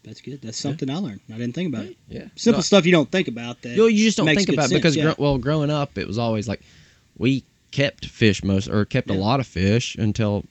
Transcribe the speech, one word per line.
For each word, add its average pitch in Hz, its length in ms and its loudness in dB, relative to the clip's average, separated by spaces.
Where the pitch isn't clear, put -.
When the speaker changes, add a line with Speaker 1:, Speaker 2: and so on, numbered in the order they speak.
Speaker 1:
that's - 200 -18
good. 135 180 -14
That's 113 180 -12
Speaker 2:
Yeah. 143 120 -6
Speaker 1:
something 147 180 -6
I 143 80 -6
learned. 175 320 -8
I 110 80 -14
didn't 120 180 -6
think 175 140 -4
about 147 180 -6
it. 370 100 -18
Speaker 2:
Yeah. - 280 -14
Speaker 1:
Simple 226 220 2
Speaker 2:
No. 180 40 -2
Speaker 1:
stuff 185 240 4
you 180 60 4
don't 156 180 4
think 190 180 0
about 120 340 -10
that 120 140 -8
Speaker 2:
You, 220 120 6
you 214 180 4
just 208 100 2
don't 208 100 0
Speaker 1:
makes 156 140 2
Speaker 2:
think 190 80 0
Speaker 1:
good 156 60 0
Speaker 2:
about 147 120 2
it - 40 0
Speaker 1:
sense, 185 80 4
Speaker 2:
because 160 180 2
Speaker 1:
yeah. 156 80 0
Speaker 2:
gro-, 156 140 2
well, 139 200 2
growing 147 320 0
up, 143 280 -4
it - 80 -4
was 101 100 -6
always 113 320 -2
like - 140 -6
we 131 260 0
kept - 360 -4
fish - 360 2
most, 98 260 0
or 104 180 0
kept 127 240 -4
a - 20 0
Speaker 1:
Yeah. 95 80 0
Speaker 2:
lot 123 200 0
of - 60 -6
fish 101 500 0
until 104 540 0